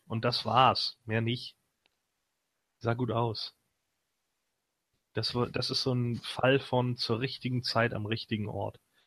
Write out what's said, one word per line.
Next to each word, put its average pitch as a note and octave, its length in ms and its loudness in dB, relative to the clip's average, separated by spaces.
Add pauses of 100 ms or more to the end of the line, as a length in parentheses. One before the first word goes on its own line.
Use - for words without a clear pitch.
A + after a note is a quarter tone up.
und A2+ 180 -2
das A#2+ 220 -2
war's. A2+ 580 4
Mehr A2 160 0
nicht. A#2 340 -4 (1300)
Sah A#2 140 0
gut A#2+ 160 -2
aus. A2+ 440 -2 (1600)
Das A2+ 220 -4
war, A#2+ 160 0
das - 200 -2
ist B2+ 120 -2
so C3 100 0
ein A#2+ 240 0
Fall C3 440 2
von B2 360 0
zur A2+ 240 -2
richtigen B2+ 420 -4
Zeit A2+ 300 2
am G#2 140 -4
richtigen G#2+ 420 -4
Ort. G#2 320 -6 (260)